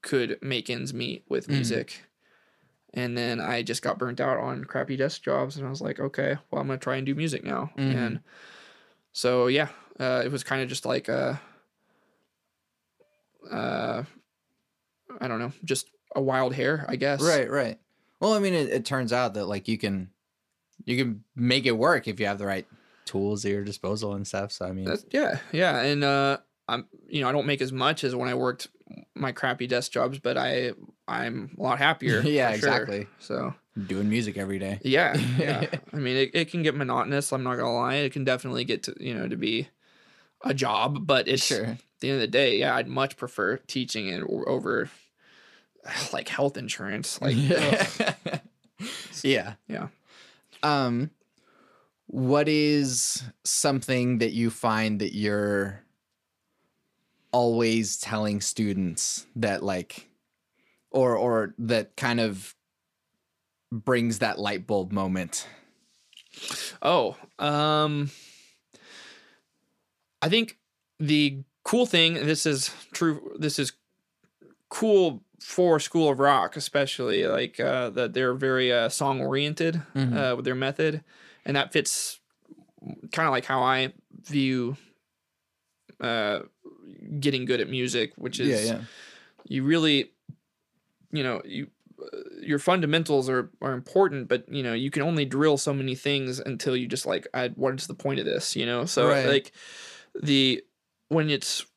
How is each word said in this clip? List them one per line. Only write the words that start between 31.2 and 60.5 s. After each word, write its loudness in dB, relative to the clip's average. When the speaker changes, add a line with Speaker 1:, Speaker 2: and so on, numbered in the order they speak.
Speaker 1:
a -6
lot 0
happier, 4
Speaker 2:
<laughs> 0
Yeah, 4
Speaker 1:
for 0
sure. 2
Speaker 2:
exactly. -2
Speaker 1:
So -6
Speaker 2:
Doing 0
music 0
every -4
day. -4
Speaker 1:
Yeah, 2
Speaker 2:
<laughs> 0
Speaker 1:
yeah. 0
I -6
mean, 0
it, 2
it 0
can -2
get 2
monotonous. 0
I'm -2
not -2
gonna 0
lie. 0
It 0
can -4
definitely 0
get -2
to, -8
you -6
know, -4
to -4
be -2
a 0
job, 0
but 4
it's 2
Speaker 2:
Sure. 0
Speaker 1:
at -6
the -2
end 0
of 0
the 0
day, 2
yeah, 2
I'd -2
much -2
prefer -4
teaching -6
it -6
o-, -4
over, -2
<sighs> -8
like, -6
health 0
insurance. -8
Like, 2
Speaker 2:
<laughs> 4
Yeah. 2
Speaker 1:
ugh. -4
Speaker 2:
Yeah. 2
Speaker 1:
Yeah. -8
Speaker 2:
Um, 2
what 2
is 2
something 2
that 2
you 2
find 0
that -2
you're 0
always 4
telling -2
students -2
that, 0
like, -6